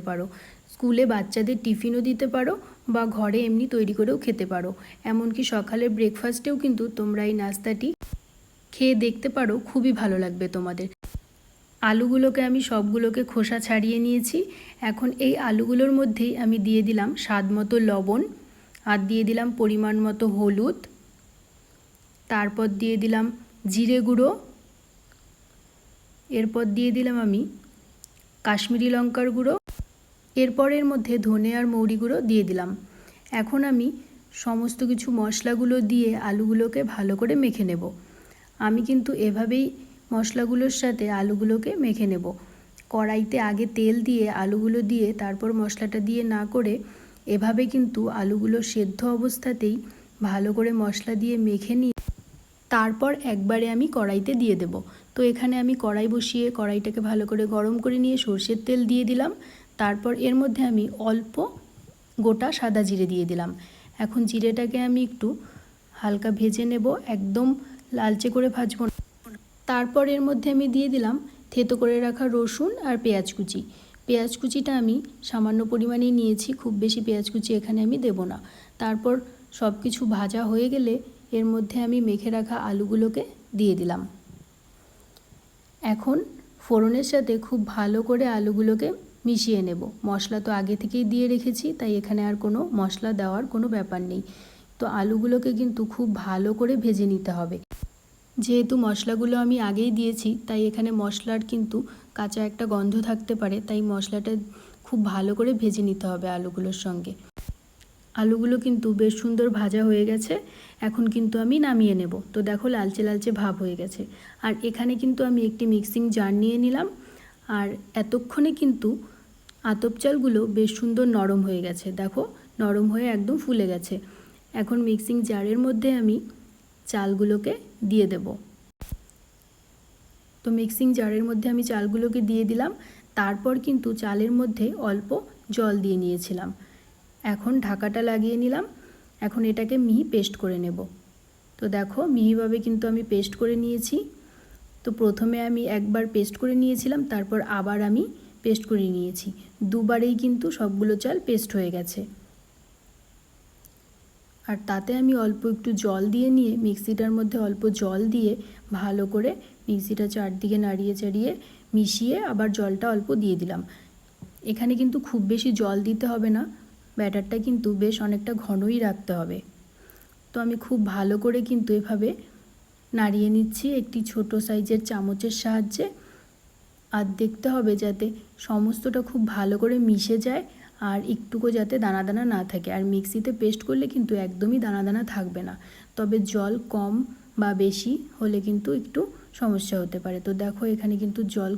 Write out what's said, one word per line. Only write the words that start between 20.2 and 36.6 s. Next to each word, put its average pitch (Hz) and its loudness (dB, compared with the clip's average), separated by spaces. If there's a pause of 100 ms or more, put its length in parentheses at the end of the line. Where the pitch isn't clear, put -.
হলুদ, 208 2 (1500)
তারপর 208 0 (140)
দিয়ে 226 0
দিলাম 220 2 (460)
জিরে 233 4
গুঁড়ো, 247 6 (2000)
এরপর 233 0 (120)
দিয়ে 247 2
দিলাম 247 0 (100)
আমি 202 2 (1040)
কাশ্মীরি 226 0
লঙ্কার 240 0
গুঁড়ো, 254 2 (840)
এরপর 262 4 (100)
এর 294 2
মধ্যে 233 0 (120)
ধনে 214 4
আর 240 0
মৌরি 220 2
গুঁড়ো 233 0 (120)
দিয়ে 214 6
দিলাম। 185 -2 (680)
এখন 220 0 (100)
আমি 240 4 (580)
সমস্ত 233 -2 (100)
কিছু 240 -2 (100)
মশলাগুলো 240 0 (140)
দিয়ে 240 4 (180)
আলুগুলোকে 220 2 (140)